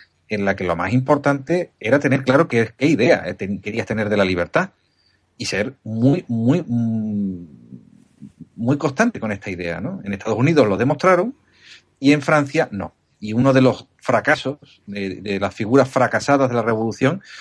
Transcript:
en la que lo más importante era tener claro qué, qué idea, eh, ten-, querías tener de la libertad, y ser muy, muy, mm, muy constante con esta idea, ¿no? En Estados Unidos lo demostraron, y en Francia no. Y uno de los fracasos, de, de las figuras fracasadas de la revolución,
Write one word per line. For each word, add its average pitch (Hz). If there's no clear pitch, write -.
en 101
la 98
que 98
lo 87
más 92
importante 143
era 120
tener 135
claro 127
qué, 117
qué 135
idea, 123
eh, 92
ten-, 98
querías 107
tener 107
de 104
la 101
libertad, 92
y -
ser 107
muy, 120
muy, 123
mm, 107
muy 127
constante -
con 107
esta 101
idea, 87
¿no? 113
En 101
Estados 107
Unidos 143
lo 98
demostraron, 175
y 139
en 147
Francia 151
no. 95
Y 107
uno 127
de 131
los 127
fracasos, 131
de, 98
de 98
las 101
figuras 123
fracasadas 127
de 120
la 113
revolución, 113